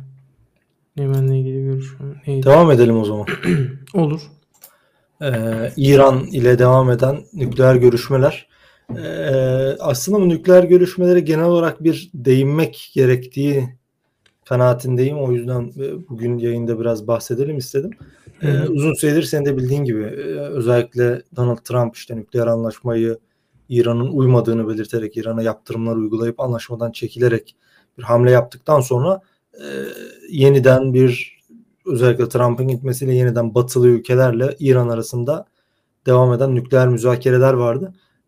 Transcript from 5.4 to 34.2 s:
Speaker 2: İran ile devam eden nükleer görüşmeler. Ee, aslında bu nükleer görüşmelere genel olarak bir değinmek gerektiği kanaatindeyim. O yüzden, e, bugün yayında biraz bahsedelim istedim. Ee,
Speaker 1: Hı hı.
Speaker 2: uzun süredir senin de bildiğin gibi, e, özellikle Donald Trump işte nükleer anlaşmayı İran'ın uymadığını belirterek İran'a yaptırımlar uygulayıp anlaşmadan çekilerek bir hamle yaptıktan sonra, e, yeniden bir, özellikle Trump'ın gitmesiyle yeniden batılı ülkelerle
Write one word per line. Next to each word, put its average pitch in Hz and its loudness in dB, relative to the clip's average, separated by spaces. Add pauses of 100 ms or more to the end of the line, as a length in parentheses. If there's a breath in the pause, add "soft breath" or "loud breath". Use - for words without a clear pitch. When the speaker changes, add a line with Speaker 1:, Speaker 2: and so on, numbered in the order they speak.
Speaker 2:
İran 135 6
ile 123 2
devam 127 4
eden 131 0 (160)
nükleer 127 2
görüşmeler. 123 2 (500 soft breath)
Ee, 135 -2
aslında 185 -2
bu 180 2
nükleer 180 6
görüşmelere 180 4
genel 160 0
olarak 165 0
bir 156 -2
değinmek 135 0
gerektiği 131 -2 (680)
kanaatindeyim. 127 0
O 131 -4
yüzden, 120 -4
e, 151 -10
bugün 120 -6
yayında 117 -4
biraz 110 -4
bahsedelim 139 -4
istedim. 139 -8 (500 soft breath)
Ee, 151 -2
Speaker 1:
Hı 139 0
hı. 143 -2
Speaker 2:
uzun 147 -2
süredir 151 0
senin 147 -4
de 135 -2
bildiğin 131 -2
gibi, 107 -4
e, 147 -10
özellikle 123 -2 (140)
Donald 120 -2
Trump 120 -4
işte - -14
nükleer 117 -4
anlaşmayı 113 -4 (520)
İran'ın 120 0
uymadığını 117 0
belirterek 110 -8
İran'a 113 -6
yaptırımlar 113 -6
uygulayıp 113 -6
anlaşmadan 117 -8
çekilerek 117 -4 (420)
bir 123 -18
hamle 120 4
yaptıktan 123 2
sonra, 143 -2 (320)
e, 73 -20 (640)
yeniden 135 4
bir, 127 0 (460)
özellikle 123 0
Trump'ın 127 0
gitmesiyle 127 -4
yeniden 120 0
batılı 123 2
ülkelerle 123 0